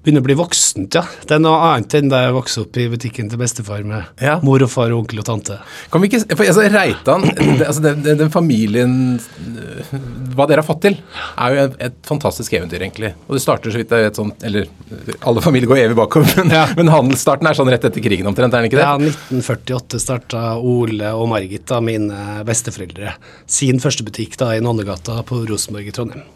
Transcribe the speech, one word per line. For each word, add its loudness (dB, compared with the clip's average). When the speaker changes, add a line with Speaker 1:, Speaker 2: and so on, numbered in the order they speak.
Speaker 1:
begynner 4
å -2
bli 2
voksent, -2
ja. 2
Det 2
er 4
noe 4
annet 2
enn 2
da 2
jeg 2
vokste -4
opp -8
i 0
butikken -6
til -8
bestefar -6
med -8
Speaker 2:
Ja. 2
Speaker 1:
mor 4
og -2
far 0
og -2
onkel -8
og -8
tante. -6
Speaker 2:
Kan 4
vi 4
ikke 2
s-, -6
for, -2
altså, 6
Reitan, 2
<clears throat> 4
det, 2
altså, -2
den, 2
den, 4
den 2
familien, 2
øh, -14
hva 4
dere 4
har -2
fått -4
til, 4
er 0
jo 2
et, -4
et -20
fantastisk -4
eventyr, -4
egentlig. -8
Og -4
det -2
starter, -2
så -2
vidt -4
jeg 4
vet, -6
sånn, -4
eller, -4
øh, -14
alle 2
familier 2
går 6
evig 4
bakover, 4
<laughs> 4
men, 4
Speaker 1:
Ja. 6
Speaker 2:
men 6
handelsstarten 2
er 0
sånn 4
rett 2
etter -6
krigen 0
omtrent, 2
er 2
den 0
ikke 2
det? 4
Speaker 1:
Ja, 2
nitten -4
førtiåtte -6
startet -4
Ole 0
og -2
Margit, -6
da, -2
mine -4
besteforeldre, -6
sin 0
første -2
butikk -10
da, 0
i -2
Nonnegata -4
på -4
Rosenborg -8
i -
Trondheim. -10